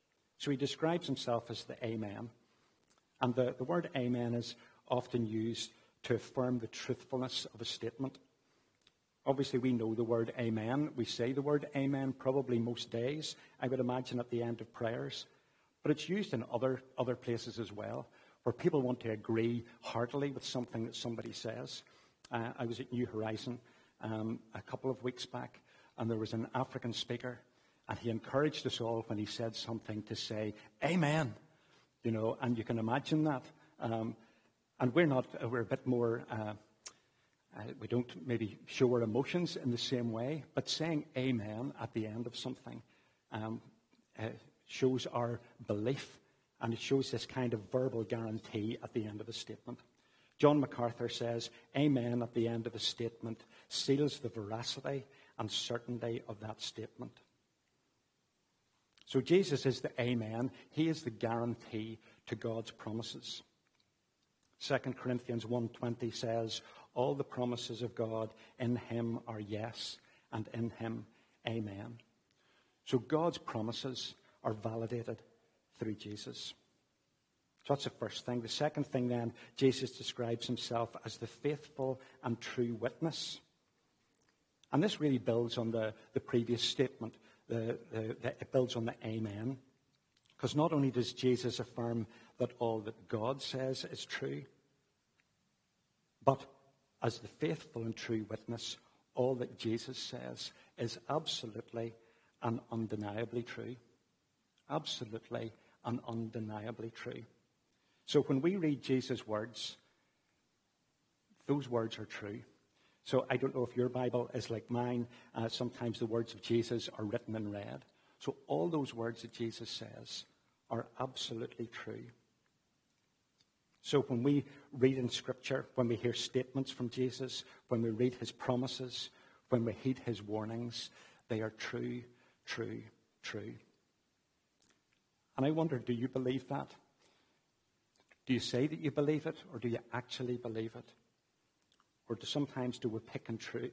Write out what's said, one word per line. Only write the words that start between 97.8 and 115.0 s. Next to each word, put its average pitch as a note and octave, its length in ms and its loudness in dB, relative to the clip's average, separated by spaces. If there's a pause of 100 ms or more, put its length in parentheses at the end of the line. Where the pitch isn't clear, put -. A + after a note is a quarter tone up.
and A2+ 140 -2
true A2 340 -2
witness, - 480 -6 (380)
all C3 200 4
that A#2+ 220 -4
Jesus A#2 400 -2
says B2 540 -8 (260)
is A#2+ 220 -4 (100)
absolutely A#2 840 -4 (480)
and A#2 160 2 (120)
undeniably A2 680 -2
true. A#2 340 -8 (920)
Absolutely A2+ 800 -4 (320)
and A#2+ 240 0
undeniably A2+ 840 -6
true. A#2+ 320 -10 (840)
So C#3+ 140 8
when C3+ 200 4
we F3 140 4
read D3+ 280 2
Jesus' B2+ 420 2
words, G#2+ 520 -4 (1700)
those C3+ 220 2
words A2+ 280 2
are G#2+ 80 -6
true. G#2+ 360 -8 (640)
So - 260 4
I C3 80 4
don't C3+ 180 0
know B2 100 2
if A#2+ 120 -6
your B2 120 4
Bible B2 440 0
is A#2+ 160 -2
like A2 200 -4
mine. A#2+ 380 0 (260)